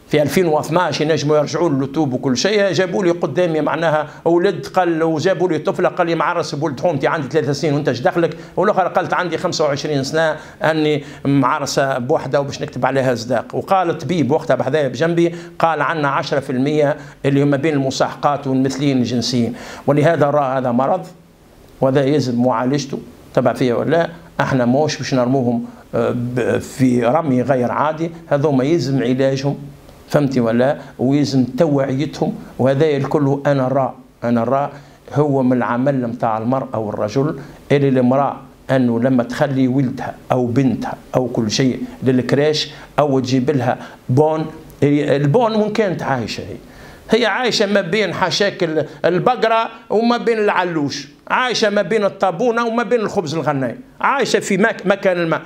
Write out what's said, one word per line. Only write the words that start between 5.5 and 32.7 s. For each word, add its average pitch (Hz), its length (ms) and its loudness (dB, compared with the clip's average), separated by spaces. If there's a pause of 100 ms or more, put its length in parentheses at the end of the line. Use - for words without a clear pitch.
طفلة 170 300 0
قال 170 180 0
لي 165 80 0
معرس 160 400 -2
بولد 143 260 -4
حومتي 156 260 0
عندي 143 200 -2
ثلاثة 147 260 0
سنين 147 200 -2
وأنت 151 140 -2
ايش 120 120 0
دخلك؟ 170 380 0 (180)
والأخرى 180 340 2
قالت 175 240 -2
عندي 160 240 -2
خمسة 160 280 -2
وعشرين 147 380 -2
سنة 156 340 0 (260)
أني 151 400 0 (220)
معرسة 139 720 0
بوحدة 143 440 0
وباش - 200 -8
نكتب 127 240 -4
عليها 131 300 2
صداق، 113 380 -2
وقالت 170 520 0
بيب 139 260 0
وقتها 147 240 0
بحذايا 135 320 0
بجنبي 170 480 0 (240)
قال 160 220 2
عنا 147 260 0
عشرة 143 320 -2
في 131 100 -6
المية 143 480 0 (280)
اللي 139 180 2
هم 143 140 2
بين 156 160 0
المساحقات 139 720 -2
والمثليين 135 500 0
الجنسيين، 117 580 0 (320)
ولهذا 147 420 4
راه 143 280 2
هذا 127 140 0
مرض 156 360 0 (720)
وهذا 135 240 4
يلزم 127 380 2
معالجته، 127 560 0 (340)
تبع 123 200 2
فيها 120 220 0
ولا؟ 170 340 0 (320)
احنا 131 240 2
موش 143 320 2
باش 135 160 -6
نرموهم، 123 520 0 (300)
آه، 117 200 0
ب-، 120 420 -2
في 123 480 0
رمي 131 360 2
غير 123 300 0
عادي، 151 400 -2 (160)
هذوما 139 360 2
يلزم 135 400 0
علاجهم، 135 540 0 (520)
فهمتي 135 300 2
ولا؟ 120 380 2 (220)
ويلزم 135 440 2
توعيتهم، 143 920 0 (240)
وهذا 135 260 2